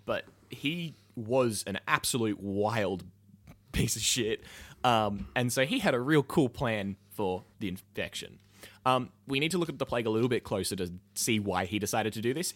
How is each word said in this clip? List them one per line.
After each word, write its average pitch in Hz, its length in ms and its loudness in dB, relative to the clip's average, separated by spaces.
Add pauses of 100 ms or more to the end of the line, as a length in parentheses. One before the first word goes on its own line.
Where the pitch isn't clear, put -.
but 110 200 -4 (240)
he 165 460 -6 (200)
was 120 500 0
an 98 220 -4
absolute 117 540 0
wild 98 640 0 (320)
<laughs> - 340 -20
piece - 240 0
of 113 60 -6
shit. 110 420 0 (400)
Um, 107 500 2
and 123 200 0
so 135 120 4
he 233 140 0
had 185 140 4
a 123 80 0
real 143 220 4
cool 139 260 2
plan 104 480 -2 (120)
for 92 360 -2 (140)
the 101 100 -4
infection. - 720 -10 (460)
Um, 127 260 2 (160)
we 139 120 0
need 160 120 2
to 185 60 0
look 165 120 0
at 139 100 -10
the 135 60 0
plague 120 220 0
a - 20 2
little 113 180 4
bit 120 160 0
closer 98 320 -2
to 90 160 -4 (240)
see 113 240 2
why 92 240 0
he 101 160 -2
decided 107 320 0
to 110 100 -8
do 120 120 0
this. 165 220 -4